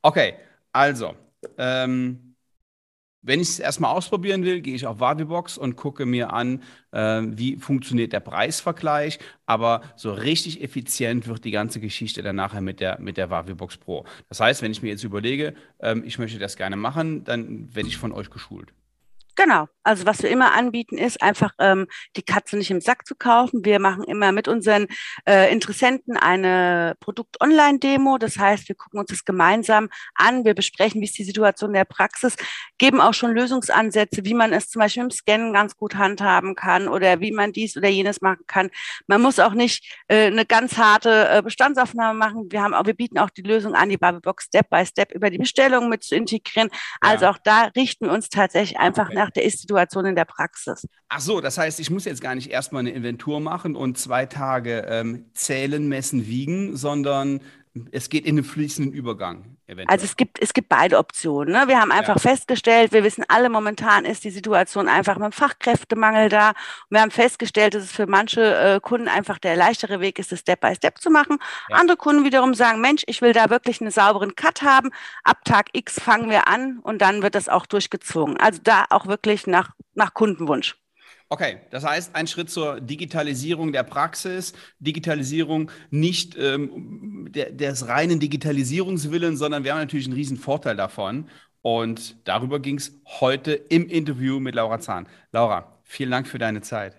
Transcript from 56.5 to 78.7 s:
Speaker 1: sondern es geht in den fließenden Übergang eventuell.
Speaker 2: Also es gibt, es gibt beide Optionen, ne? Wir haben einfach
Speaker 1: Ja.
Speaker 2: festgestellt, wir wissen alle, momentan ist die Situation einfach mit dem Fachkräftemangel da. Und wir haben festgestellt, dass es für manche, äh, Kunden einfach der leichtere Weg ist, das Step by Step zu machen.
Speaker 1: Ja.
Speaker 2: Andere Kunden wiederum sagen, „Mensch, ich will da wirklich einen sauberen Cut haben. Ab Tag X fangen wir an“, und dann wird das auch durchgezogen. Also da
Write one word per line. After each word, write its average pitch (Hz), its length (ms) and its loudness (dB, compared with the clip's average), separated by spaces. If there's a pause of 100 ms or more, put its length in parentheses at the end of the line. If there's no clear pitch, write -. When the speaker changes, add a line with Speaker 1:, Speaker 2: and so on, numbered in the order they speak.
Speaker 1:
sondern 139 680 -2 (500)
es 131 180 -10
geht 151 160 -2
in 151 120 2
den 139 80 0
fließenden 147 480 -6
Übergang 98 640 -10 (100)
eventuell. 92 260 -10
Speaker 2:
Also 196 120 0
es - 120 -8
gibt, - 240 -2
es - 120 -4
gibt - 140 -2
beide 151 300 4
Optionen, 147 560 -2
ne? 262 140 4
Wir 254 120 6
haben 208 120 4
einfach 208 240 2
Speaker 1:
Ja. - 40 2
Speaker 2:
festgestellt, 233 720 4
wir 214 120 6
wissen 214 240 0
alle, 240 220 6
momentan 214 560 2
ist - 180 -6
die 214 80 -8
Situation 190 580 0
einfach 185 280 2
mit 208 80 -4
dem 208 60 -4
Fachkräftemangel 220 1000 2
da. 208 200 6
Und 208 60 -2 (340)
wir 214 120 6
haben 220 100 4
festgestellt, 214 640 2
dass 202 80 -4
es 185 80 -14
für 208 160 -2
manche, 214 340 2 (160)
äh, 196 240 4
Kunden 233 260 -2
einfach 196 300 -2
der 170 180 -2
leichtere 196 440 2
Weg 190 180 -4
ist, 190 140 -8
das 175 80 -8
Step - 220 0
by - 120 2
Step - 260 -2
zu 339 120 0
machen. 294 260 4 (300)
Speaker 1:
Ja. - 120 2
Speaker 2:
Andere 349 180 6
Kunden 294 280 2
wiederum 262 300 4
sagen, 226 260 4
„Mensch, 285 240 2
ich - 160 -6
will 240 120 6
da 220 180 6
wirklich 240 280 0
einen 220 120 -6
sauberen 202 440 2
Cut - 280 0
haben. 269 260 4 (340)
Ab - 220 2
Tag 208 280 2
X - 260 -6
fangen 220 320 2
wir 208 160 4
an“, 247 340 -2
und 220 220 -6
dann 202 180 4
wird 202 140 0
das 196 120 -2
auch - 200 0
durchgezogen. 160 720 -4
Also 208 240 2
da 220 260 4